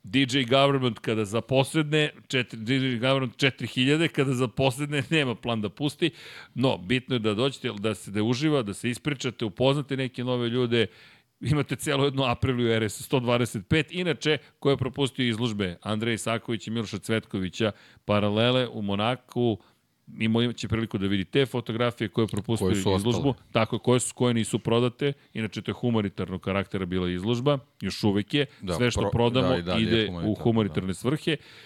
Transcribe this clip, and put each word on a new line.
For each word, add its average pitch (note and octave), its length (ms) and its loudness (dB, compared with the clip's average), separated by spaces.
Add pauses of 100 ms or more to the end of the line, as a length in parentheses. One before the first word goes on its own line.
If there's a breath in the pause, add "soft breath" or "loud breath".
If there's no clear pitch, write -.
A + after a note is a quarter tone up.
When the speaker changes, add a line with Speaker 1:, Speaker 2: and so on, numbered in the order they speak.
Speaker 1:
D G2+ 180 0
J C3+ 240 2
Government C3+ 540 4
kada A2 260 0
zaposedne, D3 840 -2 (180)
četiri, B2 320 -4
D A2 160 -2
J C3 220 -2
Government C3 400 0
četiri B2 300 0
hiljade, C#3+ 400 2
kada C#3 260 0
zaposedne, C3+ 720 0
<laughs> - 20 -20
nema C#3 260 0
plan A#2 260 -4
da G#2 80 -4
pusti. D3 420 -2 (420 loud breath)
No, C3 240 2
bitno B2 380 -2
je A#2+ 40 -2
da G#2+ 140 0
dođete, B2 380 -2
da G#2 240 -2
se, - 160 -14
da G#2 120 0
uživa, C3 400 2
da G2+ 100 -6
se A#2 160 -4
ispričate, B2 560 -4
upoznate C3+ 520 2
neke C3 260 -6
nove B2 260 0
ljude. A#2 380 2 (540 loud breath)
Imate C#3 340 0
celo C#3 300 0
jednu C3+ 180 0
Apriliju A#2+ 460 0
R A2+ 140 2
S G#2 140 -4
sto - 220 -2
dvadeset A#2+ 480 0
pet. D#3+ 240 0
Inače, D#3+ 460 0 (220 loud breath)
ko C#3+ 100 0
je C#3 80 4
propustio C3 480 -2
izložbe G#2+ 560 0
Andreja G#2+ 320 -2
Isakovića A2+ 580 -4
i - 20 -4
Miloša A2 240 -4
Cvetkovića, G#2 760 -2 (340 loud breath)
Paralele A2 640 2
u A#2 140 -8
Monaku, G#2+ 760 0 (520 soft breath)
imao, A2+ 320 0
imat A#2+ 140 0
će - 120 -6
priliku A2+ 300 -2
da G2 100 0
vidi G2 180 2
te C#3 200 2
fotografije A#2 600 -2
koje A2+ 160 0
je G#2 40 2
propustio G#2 380 -2
Speaker 2:
Koje F#2 100 4
su G2+ 40 0 (120)
Speaker 1:
izložbu. A2+ 380 2
Speaker 2:
ostale. B2 40 2 (180)
Speaker 1:
Tako A#2 240 0
je, G#2 40 -6
koje B2 200 4
su, - 140 -4
koje B2 200 0
nisu A2+ 260 0
prodate. A#2+ 540 0 (200 soft breath)
Inače, G#2+ 280 -6
to G#2 100 -6
je G2 40 -4
humanitarnog G2 680 -2
karaktera F#2+ 440 -2
bila F2+ 240 0
izložba, A#2+ 480 0 (240)
još F#2+ 220 -4
uvek G2+ 300 2
je. C#3+ 120 2 (160 loud breath)
Speaker 2:
Da, F#2 120 -4
Speaker 1:
Sve A#2+ 180 2
što B2 100 0
Speaker 2:
pro-, G#2+ 100 0
Speaker 1:
prodamo A#2 380 2
Speaker 2:
da, F2 80 2
i F2 60 -2
dalje F2 140 0
je - 60 2
Speaker 1:
ide A2 200 2
u G2+ 40 0
Speaker 2:
humanitarno, F2+ 360 -2
Speaker 1:
humanitarne G#2 440 2
Speaker 2:
da. F#2+ 60 -2
Speaker 1:
svrhe. D3 440 -2 (280 loud breath)